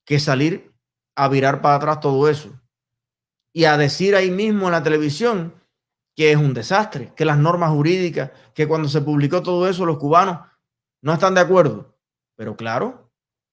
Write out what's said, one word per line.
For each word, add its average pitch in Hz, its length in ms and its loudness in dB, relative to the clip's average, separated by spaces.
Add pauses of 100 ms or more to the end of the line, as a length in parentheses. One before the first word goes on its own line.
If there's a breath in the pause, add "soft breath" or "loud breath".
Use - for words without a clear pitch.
que 143 140 0
salir 147 520 -2 (440)
a 139 140 2
virar 139 340 0
para 143 140 4
atrás 151 220 -2
todo 143 300 0
eso. 147 300 -6 (920)
Y 160 120 2
a 151 100 4
decir 151 400 0
ahí 190 160 2
mismo 202 360 -2
en 175 40 0
la 165 100 0
televisión 160 800 -2 (540)
que 151 160 2
es 151 60 4
un 143 160 2
desastre, 143 640 -4
que 156 80 0
las 147 120 2
normas 165 340 2
jurídicas, 151 600 -2 (220 soft breath)
que 151 120 -2
cuando 156 220 -2
se 143 140 -2
publicó 147 420 0
todo 180 240 -2
eso 185 180 -2
los 156 120 -2
cubanos 165 500 0 (540)
no 139 100 -4
están 190 240 2
de 180 60 4
acuerdo. 160 580 2 (380)
Pero 107 180 -12
claro, 120 560 -8 (420)